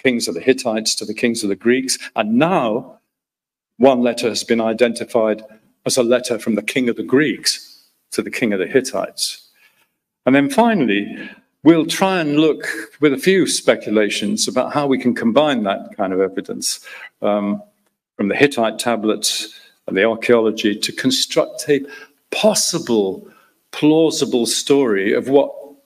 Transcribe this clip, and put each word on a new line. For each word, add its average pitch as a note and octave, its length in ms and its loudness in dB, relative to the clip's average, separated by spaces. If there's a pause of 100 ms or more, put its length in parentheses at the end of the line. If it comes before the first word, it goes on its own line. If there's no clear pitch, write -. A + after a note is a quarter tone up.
kings A#2+ 240 0
of G#2 80 -4
the - 60 -8
Hittites A2+ 560 0
to - 80 -10
the G#2+ 100 -8
kings A#2 280 -2
of G2+ 80 -2
the G2 40 -2
Greeks, B2 440 0 (180)
and A2+ 220 0
now C3+ 600 0 (800)
one C3 240 6
letter A#2+ 300 0
has G2+ 120 -6
been A#2 180 0
identified A2 840 0 (420)
as A#2+ 120 -2
a C3 60 2
letter A#2+ 360 0
from A2 160 -2
the G#2 80 -2
king B2+ 260 -2
of A2+ 80 -2
the A2+ 60 -8
Greeks - 840 -2 (240)
to - 100 -2
the - 80 -6
king A2+ 220 -2
of G2 80 -2
the E2+ 80 -2
Hittites. - 800 -4 (760)
And B2+ 100 2
then C#3 140 4
finally, C#3 800 0 (360)
we'll D#3+ 220 6
try F#3+ 340 0
and D3 180 0
look D3+ 300 2 (320)
with D3 120 4
a B2+ 60 -2
few F3+ 300 2
speculations G#2+ 1000 0
about B2 260 -2
how C#3+ 140 -2
we C3+ 100 2
can B2 160 0
combine A#2 520 2
that - 320 -4
kind F#2+ 160 -2
of F#2 80 0
evidence, - 680 -6 (340)
um, G#2 400 -2 (560)
from G#2 120 -2
the F#2+ 80 -2
Hittite A#2 420 2
tablets G#2+ 800 -2 (300)
and - 80 -2
the F#2+ 80 4
archaeology A2 720 2
to - 160 -6
construct - 760 -2
a C#3 160 2 (460)
possible, A2+ 1000 0 (440)
plausible D3 720 2
story A2+ 640 0
of B2 160 -2
what C#3 240 4 (340)